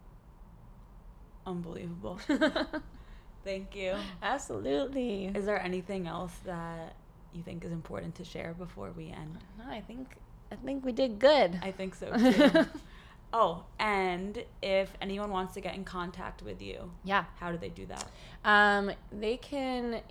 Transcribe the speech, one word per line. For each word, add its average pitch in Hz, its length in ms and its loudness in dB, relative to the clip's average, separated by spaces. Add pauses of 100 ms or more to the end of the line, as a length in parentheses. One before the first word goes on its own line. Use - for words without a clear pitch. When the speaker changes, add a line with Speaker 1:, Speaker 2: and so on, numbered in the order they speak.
(1400)
Speaker 1:
Unbelievable. 180 840 -6
Speaker 2:
<laughs> 302 400 2 (760)
Speaker 1:
Thank 190 300 -8
you. 190 220 -2 (260)
Speaker 2:
Absolutely. 240 1120 -2
Speaker 1:
Is 202 120 -2
there 208 140 2
anything 185 460 -4
else 170 280 -6 (100)
that 165 500 -8 (380)
you 170 100 -10
think 170 220 -10
is 175 80 -6
important 170 440 -6
to 180 80 -12
share - 320 -8
before 180 400 -10
we 160 120 -10
end? 160 300 -10 (200)
Speaker 2:
No, 240 140 -12
I 226 80 -8
think, 247 280 -12 (440)
I 208 40 -10
think 262 280 -4
we 262 80 0
did 226 260 2
good. 226 440 8
Speaker 1:
I 190 80 -2
think 190 240 -6
so, - 220 -10
too. 254 540 10
Speaker 2:
<laughs> - 60 -12 (540)
Speaker 1:
Oh, 180 340 4 (140)
and 196 640 0 (200)
if 190 280 4 (120)
anyone 196 280 -4
wants 185 220 -2
to 202 80 -10
get 180 140 -6
in 190 100 -6
contact 175 560 -8
with 95 220 -10
you, 101 280 -10 (140)
Speaker 2:
Yeah. 190 200 2 (140)
Speaker 1:
how 175 140 -4
do 170 60 -4
they 131 100 -8
do - 160 -12
that? - 220 -10 (360)
Speaker 2:
Um, 208 480 6 (220)
they 214 240 -2
can, 254 640 -4 (100)